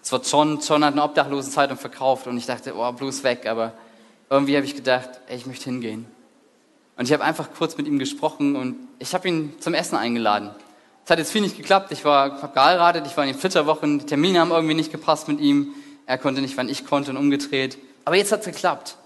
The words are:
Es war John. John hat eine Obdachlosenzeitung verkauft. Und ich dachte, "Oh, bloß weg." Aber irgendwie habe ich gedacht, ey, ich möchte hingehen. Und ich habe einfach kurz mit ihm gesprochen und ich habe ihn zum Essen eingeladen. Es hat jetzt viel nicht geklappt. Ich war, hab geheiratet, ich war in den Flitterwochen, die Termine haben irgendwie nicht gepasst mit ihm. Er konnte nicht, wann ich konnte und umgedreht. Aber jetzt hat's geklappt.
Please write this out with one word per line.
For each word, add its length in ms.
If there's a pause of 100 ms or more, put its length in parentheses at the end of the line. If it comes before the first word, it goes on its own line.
Es 100
war 100
John. 380
John 240
hat 100
eine 100
Obdachlosenzeitung 720
verkauft. 480
Und 120
ich 100
dachte, 280
"Oh, 160
bloß 320
weg." 220
Aber 280 (600)
irgendwie 220
habe 100
ich 100
gedacht, 340 (180)
ey, 100
ich 80
möchte 200
hingehen. 420 (920)
Und 80
ich 80
habe 100
einfach 320
kurz 220
mit 100
ihm 120
gesprochen 560
und 200 (220)
ich 160
habe 140
ihn 320
zum 160
Essen 200
eingeladen. 540 (560)
Es 60
hat 80
jetzt 120
viel 100
nicht 140
geklappt. 360
Ich 120
war, 380
hab 120
geheiratet, 520
ich 100
war 80
in 80
den 80
Flitterwochen, 600
die 60
Termine 340
haben 120
irgendwie 220
nicht 180
gepasst 360
mit 120
ihm. 360 (320)
Er 100
konnte 240
nicht, 160
wann 100
ich 180
konnte 260
und 60
umgedreht. 600 (280)
Aber 100
jetzt 160
hat's 140
geklappt. 600